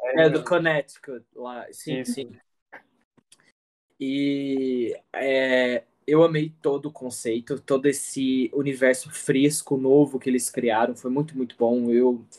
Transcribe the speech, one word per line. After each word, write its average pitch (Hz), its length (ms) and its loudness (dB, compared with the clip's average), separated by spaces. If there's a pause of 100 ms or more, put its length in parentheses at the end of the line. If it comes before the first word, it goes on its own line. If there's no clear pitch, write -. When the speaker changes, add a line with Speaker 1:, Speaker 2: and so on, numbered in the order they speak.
Speaker 1:
é - 60 -4
Speaker 2:
É, 160 140 2
Speaker 1:
isso 156 80 6
Speaker 2:
do 156 80 0
Speaker 1:
mesmo. 156 100 -8
Speaker 2:
Connecticut, 156 760 -2 (120)
lá. 123 360 -12
Sim, - 280 -8
Speaker 1:
Isso. 127 140 -6
Speaker 2:
sim. 120 180 -12 (1700)
E, 135 1000 -2 (140)
é, 127 720 0 (220)
eu 156 160 6
amei 160 380 2
todo 143 260 -2
o 147 60 -10
conceito, 123 680 -6
todo 135 260 0
esse 131 640 -2
universo 131 580 0
fresco, 143 680 0
novo 135 420 4
que 120 100 -8
eles 127 220 0
criaram. 120 460 0
Foi 127 140 -8
muito, 143 260 -4
muito 127 200 -6
bom. 120 340 0
Eu 120 340 2 (140)